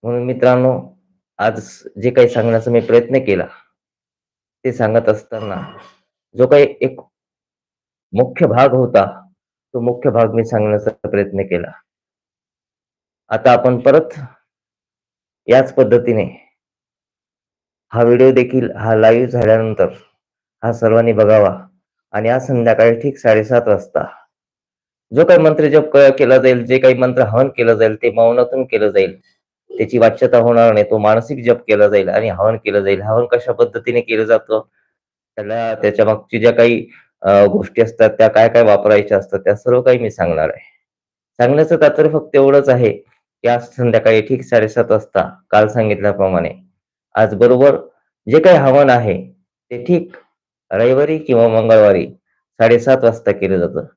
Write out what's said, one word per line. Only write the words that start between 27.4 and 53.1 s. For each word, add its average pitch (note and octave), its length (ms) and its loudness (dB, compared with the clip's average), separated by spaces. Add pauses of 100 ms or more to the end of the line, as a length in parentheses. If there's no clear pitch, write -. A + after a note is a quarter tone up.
केलं A#2 260 0
जाईल, A2 220 0
ते A#2+ 140 -4
मौनातून A#2+ 540 0
केलं G#2+ 240 -2
जाईल, F#2+ 320 -2 (580)
त्याची A2+ 200 -4
वाच्यता A#2 400 2
होणार A#2 340 2
नाही. G#2 180 0
तो G#2+ 80 0
मानसिक A#2 460 -2
जप A#2+ 160 0
केला G#2 280 2
जाईल G2+ 200 0
आणि G#2+ 200 -4
हवन G2+ 280 -2
केलं G2+ 240 -2
जाईल. G2 220 -4
हवन A2 240 -2
कशा A#2+ 260 -4
पद्धतीने A#2 480 -2
केलं A2+ 240 -4
जातं, A2 380 -2 (720)
त्याला, A2+ 380 -8
त्याच्या A2 300 -2
मागची G#2+ 360 -4
ज्या A#2 120 4
काही, A#2 340 2 (360)
अ, G2+ 220 4
गोष्टी G2+ 380 -2
असतात, A2 280 0
त्या A2 180 2
काय A2+ 200 2
काय A#2 140 2
वापरायच्या G#2 560 2
असतात, G2 200 -8
त्या G2+ 180 -2
सर्व B2 260 -2
काही B2+ 160 2
मी A#2 120 -6
सांगणार E2 380 -4
आहे. - 280 -14 (640)
सांगण्याचं D#3 340 0
तात्पर्य D#3 360 2
फक्त D3+ 240 -4
एवढंच C#3 320 2
आहे B2 480 -2 (260)
की A#2 60 -2
आज A#2+ 200 -4
संध्याकाळी A2+ 540 0
ठीक C3 200 -6
साडेसात A#2 480 -2
वाजता, G#2 460 -4 (140)
काल G#2+ 180 2
सांगितल्याप्रमाणे, G2 840 -4 (600)
आज G#2+ 200 0
बरोबर B2 420 2 (540)
जे D3+ 100 4
काही F3+ 160 6
हवन C#3 340 4
आहे, A2 420 -2 (380)
ते B2 140 -14
ठीक - 320 -4 (540)
रविवारी C3 480 0
किंवा A#2+ 300 0
मंगळवारी A2 580 2 (520)
साडेसात A#2+ 460 2
वाजता A#2 280 -2